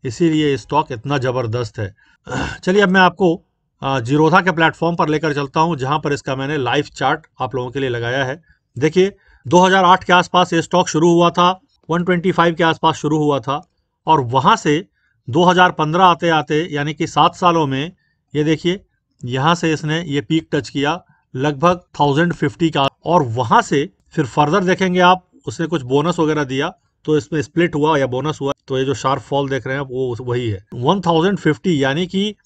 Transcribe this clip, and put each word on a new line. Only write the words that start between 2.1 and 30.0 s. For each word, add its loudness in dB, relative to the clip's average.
<clears throat> -10
चलिए 2
अब 4
मैं 4
आपको, 2
अ, -2
जीरोधा 2
के 0
प्लेटफॉर्म 0
पर -2
लेकर -2
चलता -4
हूं, 0
जहां -4
पर -4
इसका -6
मैंने -6
लाइव -2
चार्ट -4
आप -6
लोगों -6
के -8
लिए -4
लगाया -4
है। -8
देखिए, 0
दो 6
हज़ार 4
आठ 4
के 2
आसपास 2
ये 2
स्टॉक 0
शुरू 2
हुआ 4
था, 2
वन -2
ट्वेंटी 0
फ़ाइव 0
के 0
आसपास 0
शुरू -2
हुआ 0
था -6
और 4
वहां 2
से -2
दो 2
हज़ार 4
पन्द्रह 0
आते 4
आते, 0
यानी -4
कि -4
सात 2
सालों 2
में, -4
ये 0
देखिए -2
यहां 0
से -2
इसने -4
ये -4
पीक -2
टच -4
किया -4
लगभग 0
थाउजेंड 2
फिफ्टी -2
का, 0
और 4
वहां 0
से -2
फिर -2
फर्दर 0
देखेंगे 0
आप, 4
उसने -6
कुछ -4
बोनस 0
वगैरह 0
दिया -4
तो 2
इसमें -4
स्प्लिट -2
हुआ 2
या 0
बोनस -6
हुआ, -4
तो -4
ये -2
जो -2
शार्प -2
फॉल -4
देख -6
रहे -4
हैं -6
आप -8
वो -4